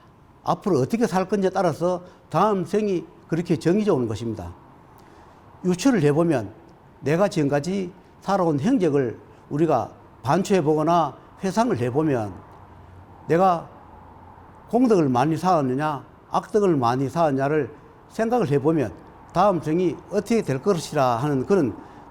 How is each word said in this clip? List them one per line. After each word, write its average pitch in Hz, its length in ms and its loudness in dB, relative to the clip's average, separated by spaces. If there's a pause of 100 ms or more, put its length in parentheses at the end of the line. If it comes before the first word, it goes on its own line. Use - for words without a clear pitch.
(440)
앞으로 170 360 0
어떻게 220 280 0
살 180 200 0
건지에 190 220 0
따라서 175 540 -2 (260)
다음 185 360 2
생이 208 400 -2 (220)
그렇게 170 300 -2
정해져 196 380 2
오는 123 120 0
것입니다. 101 460 -8 (1080)
유추를 180 400 2
해보면 147 500 2 (460)
내가 165 280 0
지금까지 170 640 -2 (300)
살아온 170 380 0
행적을 143 600 0 (300)
우리가 143 420 0 (300)
반추해보거나 156 920 0 (280)
회상을 202 340 0
해보면 123 560 -2 (960)
내가 170 420 2 (1000)
공덕을 220 400 4
많이 139 280 2
쌓았느냐, 147 680 -2 (240)
악덕을 185 460 0
많이 127 340 0
쌓았냐를 143 640 0 (360)
생각을 220 400 -2
해보면 143 420 0 (420)
다음 180 280 2
생이 160 340 -2 (140)
어떻게 208 320 0
될 135 200 -4
것이라 147 560 0
하는 131 280 -2
그런 165 300 0 (360)